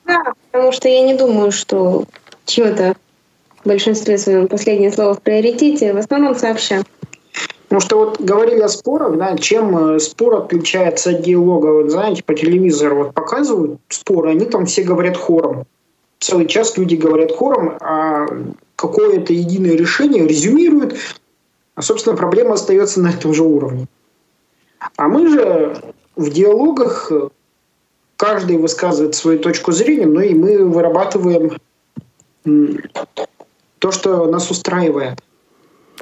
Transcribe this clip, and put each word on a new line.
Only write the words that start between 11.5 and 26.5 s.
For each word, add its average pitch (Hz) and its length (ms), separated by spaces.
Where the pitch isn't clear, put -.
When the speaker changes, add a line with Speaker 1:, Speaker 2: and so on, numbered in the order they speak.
Speaker 2:
Вот 151 240
знаете, 190 320
по 156 100
телевизору 156 640
вот 143 180
показывают 226 680
споры, 165 420
они 170 140
там 202 200
все 190 180
говорят 175 340
хором. 160 480
Целый 170 280
час 214 300
люди 175 180
говорят 160 360
хором, - 500
а 156 440
какое-то 190 580
единое 175 420
решение 190 520
резюмируют, 269 680
а, 147 60
собственно, 220 360
проблема 202 360
остаётся 196 480
на 175 80
этом 156 240
же 156 100
уровне. 135 420
А 147 120
мы 311 200
же 196 480
в 151 140
диалогах, 226 840